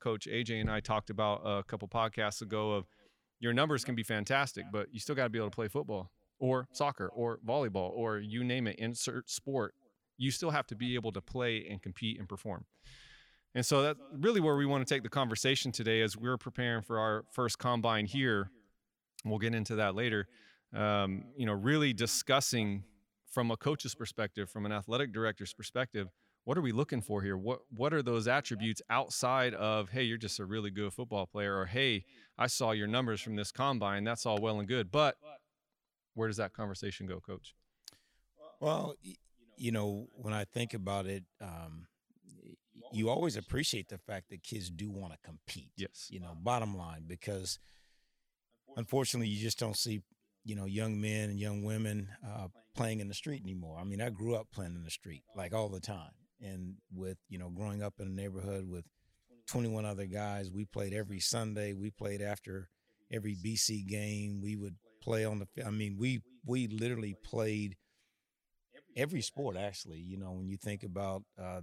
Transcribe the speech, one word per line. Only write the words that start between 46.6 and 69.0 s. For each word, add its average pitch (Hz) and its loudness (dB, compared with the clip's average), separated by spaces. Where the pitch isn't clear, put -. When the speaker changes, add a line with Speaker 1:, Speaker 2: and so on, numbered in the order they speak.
Speaker 2:
line, 82 -10
because 92 -6
unfortunately, 120 2
you 104 0
just 113 -2
don't 110 0
see, 107 -2
you 107 -6
know, 98 -4
young 107 0
men 107 0
and 101 -2
young 104 -2
women, 107 0
uh, 101 -8
playing 110 0
in 101 -4
the 101 -6
street 139 -6
anymore. 87 -8
I 90 -8
mean, 98 -4
I 120 0
grew 110 -2
up 110 -4
playing 87 -6
in 87 -8
the 82 -10
street, - -12
like, 90 -4
all 110 0
the 95 -6
time. 95 -8
And 95 -8
with, 92 -6
you 92 -10
know, 90 -8
growing 104 -4
up 104 -6
in 101 -6
a 95 -4
neighborhood 95 -4
with 90 -8
twenty-one 110 0
other 101 -4
guys, 101 -4
we 101 -4
played 98 -4
every 98 -2
Sunday. 104 0
We 101 -4
played 101 -4
after 98 -6
every 104 -2
B 110 -2
C 107 0
game. 104 -2
We 104 -4
would 98 -8
play 110 0
on 107 -2
the 98 -6
fi-, - -10
I 107 -4
mean, 104 -2
we, 123 0
we 123 0
literally 110 -2
played 107 0
every 147 0